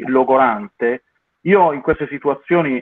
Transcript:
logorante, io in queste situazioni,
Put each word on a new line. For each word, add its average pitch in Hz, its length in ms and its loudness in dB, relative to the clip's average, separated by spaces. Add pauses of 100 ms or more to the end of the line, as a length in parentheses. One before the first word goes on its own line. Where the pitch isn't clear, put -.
logorante, 123 1000 0 (400)
io 180 280 4
in 139 100 -8
queste 151 280 -2
situazioni, 143 720 -2